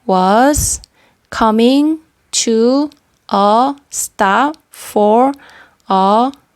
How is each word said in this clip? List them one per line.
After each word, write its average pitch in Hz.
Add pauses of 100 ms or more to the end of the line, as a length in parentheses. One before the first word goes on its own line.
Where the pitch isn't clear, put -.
was 208 (480)
coming 254 (320)
to 240 (400)
a 226 (140)
stop 226 (120)
for 226 (560)
a 202 (240)